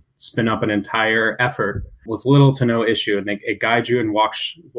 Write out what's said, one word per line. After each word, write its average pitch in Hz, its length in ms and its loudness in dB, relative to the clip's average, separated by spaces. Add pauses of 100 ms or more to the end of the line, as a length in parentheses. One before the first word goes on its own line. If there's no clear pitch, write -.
(160)
spin - 320 -2
up 110 140 -2
an 107 80 0
entire 110 680 0
effort 107 460 -2 (220)
with 110 200 -6
little 139 260 6
to 135 140 0
no 117 180 0
issue. 107 320 0
And 98 100 -4
they, 101 180 -4
it 110 160 -4
guides 117 280 0
you 123 120 2
and 107 120 -2
walks, - 460 -2 (200)